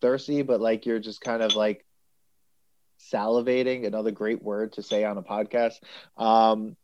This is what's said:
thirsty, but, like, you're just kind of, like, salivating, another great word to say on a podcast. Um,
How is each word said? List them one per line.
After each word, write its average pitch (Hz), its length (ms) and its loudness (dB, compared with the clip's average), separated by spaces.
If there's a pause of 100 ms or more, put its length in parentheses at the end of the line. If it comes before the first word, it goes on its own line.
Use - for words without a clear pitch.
thirsty, 135 420 0
but, 123 180 0
like, 113 260 0
you're 117 120 -2
just 107 220 -12
kind 113 220 -4
of, 107 140 0
like, 107 280 -2 (1300)
salivating, 123 760 0
another 107 240 -2
great 107 320 -4
word 107 320 -6
to 104 80 -12
say 107 220 -2
on 104 140 -2
a 95 40 -10
podcast. 113 540 -2 (400)
Um, 110 680 4